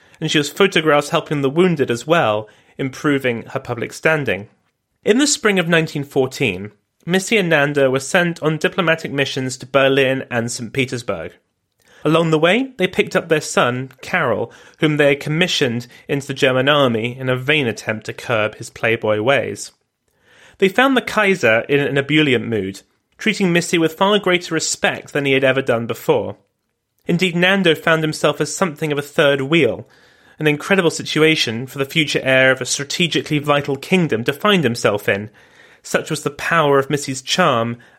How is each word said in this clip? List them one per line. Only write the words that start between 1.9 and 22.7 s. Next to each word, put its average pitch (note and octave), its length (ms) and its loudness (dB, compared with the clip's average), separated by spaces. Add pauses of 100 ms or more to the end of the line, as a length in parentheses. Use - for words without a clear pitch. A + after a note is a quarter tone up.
as A#2+ 160 -6
well, A2+ 420 0 (280)
improving C3+ 720 -2
her - 120 -6
public - 340 -8
standing. A#2+ 560 -2 (540)
In A3 160 2
the D4 80 2
spring G3+ 320 0
of E3 80 0
nineteen E3 360 0
fourteen, B2 680 -4 (340)
Missy F#3+ 320 0
and F3+ 120 0
Nando C#3+ 400 2
were C3 100 0
sent F3 420 -2
on D#3 160 0
diplomatic E3 540 -2
missions C3 460 -4
to - 80 -16
Berlin C3+ 680 2
and A#2 200 -2
Saint A2+ 220 -10
Petersburg. A#2 600 -4 (720)
Along D#3+ 260 2
the D#3 100 2
way, G#3+ 380 2
they F#3 100 0
picked F#3 280 -2
up F3+ 120 -2
their D#3 140 2
son, B2+ 500 -2 (100)
Karol, A#2+ 500 -2 (280)
whom D3+ 180 0
they D3 120 4
had C#3+ 100 2
commissioned D3 680 -2 (200)
into C#3 200 -4
the C3+ 60 -6
German C3 360 2
army B2 480 0
in C3 100 -8
a B2+ 80 0
vain C3 320 0
attempt G#2+ 380 -4
to A#2 80 -8
curb G#2+ 420 -2
his - 140 -14
playboy A2+ 520 0
ways. G#2+ 500 -2 (880)
They G3 100 4
found C4 260 2
the A3+ 60 2
Kaiser D#3+ 600 2
in C#3+ 180 0
an C#3 180 -2
ebullient C#3 500 2
mood, G2 340 -4 (360)